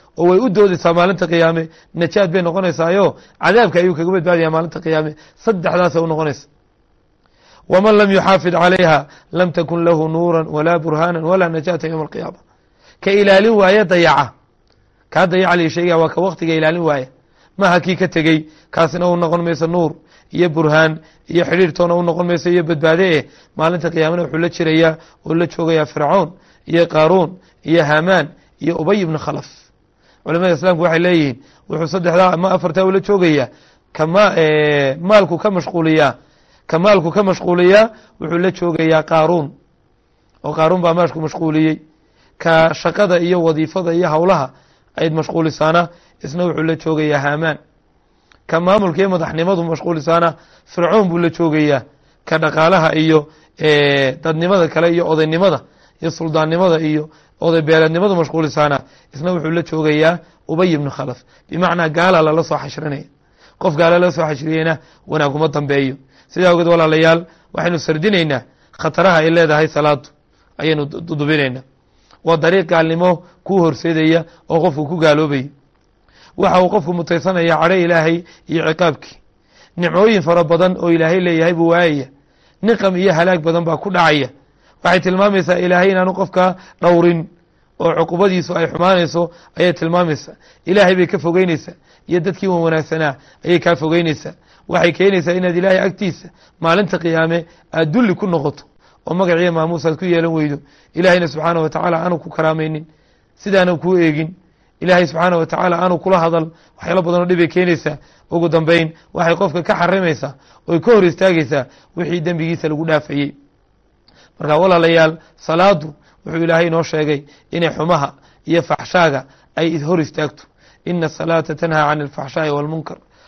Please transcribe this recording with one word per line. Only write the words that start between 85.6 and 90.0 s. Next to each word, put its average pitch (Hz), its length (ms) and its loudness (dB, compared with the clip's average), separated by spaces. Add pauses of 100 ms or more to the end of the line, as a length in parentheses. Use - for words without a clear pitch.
inaanu 185 240 0
qofka 185 420 0 (240)
dhowrin 170 480 2 (500)
oo 165 160 0
cuqubadiisu 175 640 0
ay 165 100 0
xumaanayso 170 640 0 (280)
ayay 175 140 2
tilmaamaysaa. 170 640 -2 (320)